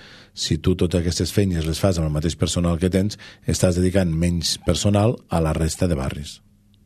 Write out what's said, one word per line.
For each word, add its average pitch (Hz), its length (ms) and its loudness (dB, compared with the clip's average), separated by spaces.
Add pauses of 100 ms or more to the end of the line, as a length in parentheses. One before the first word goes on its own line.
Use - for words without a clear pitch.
(340)
si - 240 -2
tu 90 180 2
totes 90 240 0
aquestes 85 320 -2
feines 92 340 0
les 80 140 -4
fas 98 180 2
amb 80 80 0
el 76 60 -2
mateix 76 240 -2
personal 85 420 0
que 90 140 2
tens, 95 260 0 (300)
estàs 90 320 2
dedicant 90 320 2
menys 85 540 0
personal 104 500 2 (140)
a 85 100 0
la 78 160 0
resta 80 320 0
de 85 80 0
barris. 71 460 -8 (440)